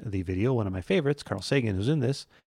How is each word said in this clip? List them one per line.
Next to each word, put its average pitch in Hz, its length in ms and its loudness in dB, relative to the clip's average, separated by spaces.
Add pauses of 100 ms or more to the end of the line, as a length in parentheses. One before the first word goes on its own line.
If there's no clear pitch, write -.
the 98 160 -2
video, 95 320 0
one 113 140 2
of 92 60 -4
my 92 80 -4
favorites, 147 420 0
Carl 98 180 -4
Sagan, 117 340 2
who's 101 140 0
in 156 100 2
this. 131 280 -2 (240)